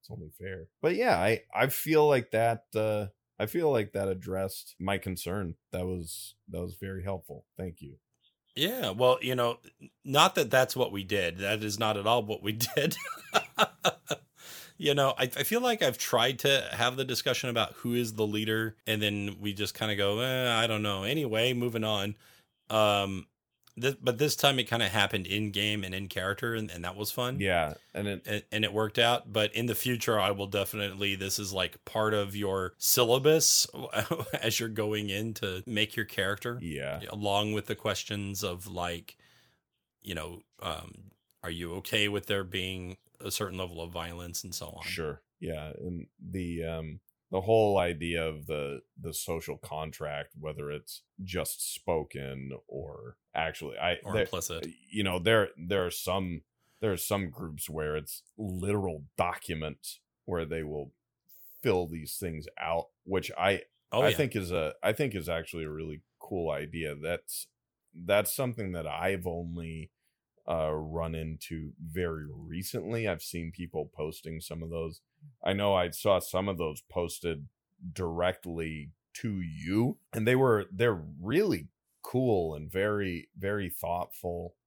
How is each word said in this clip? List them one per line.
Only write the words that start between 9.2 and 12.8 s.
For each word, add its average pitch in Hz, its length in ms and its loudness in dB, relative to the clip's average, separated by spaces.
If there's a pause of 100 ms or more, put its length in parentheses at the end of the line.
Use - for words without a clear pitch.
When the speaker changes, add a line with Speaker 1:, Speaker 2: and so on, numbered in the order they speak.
Speaker 2:
you 127 140 -2
know, 120 240 2 (240)
n-, - 80 -18 (140)
not 139 320 6
that 139 160 2
that's 131 240 6
what 123 160 2
we 98 100 -4
did. 92 360 0
That 104 260 0
is 104 120 -2
not 107 200 2
at 101 100 -2
all 120 160 4
what 107 220 -4
we 107 80 0
<laughs> 117 240 -2
did. 156 260 2